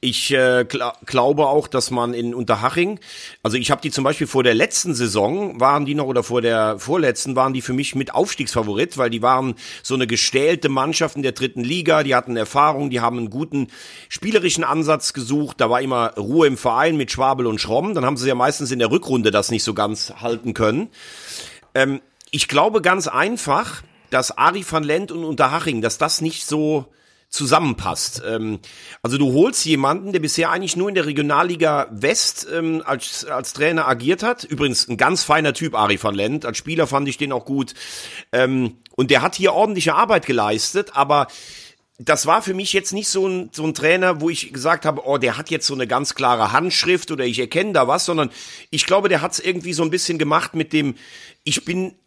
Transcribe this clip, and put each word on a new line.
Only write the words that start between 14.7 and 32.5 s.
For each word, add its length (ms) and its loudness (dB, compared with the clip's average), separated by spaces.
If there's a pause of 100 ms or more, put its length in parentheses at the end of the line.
gesucht, 480 -2
da 80 4
war 100 4
immer 380 0
Ruhe 300 4
im 100 2
Verein 400 2
mit 120 -2
Schwabel 380 0
und 140 -2
Schromm, 320 0
dann 100 0
haben 140 0
sie 100 -2
ja 80 2
meistens 360 0
in 80 -2
der 120 2
Rückrunde 400 2
das 200 0
nicht 120 -2
so 100 -2
ganz 460 -4
halten 340 -6
können. 360 0 (840)
Ähm, 280 0 (280)
ich 200 -4
glaube 320 2
ganz 260 2
einfach, 760 -2 (260)
dass 280 0
Arie 320 2
van 140 -2
Lent 300 -2
und 100 -6
Unterhaching, 580 0
dass 160 -2
das 220 0
nicht 260 -4
so 420 0 (420)
zusammenpasst. 1000 0
Ähm, 320 -4 (420)
also 160 -2
du 160 4
holst 320 4
jemanden, 460 2
der 80 0
bisher 320 0
eigentlich 240 -2
nur 120 0
in 60 -4
der 140 0
Regionalliga 840 0
West, 640 -2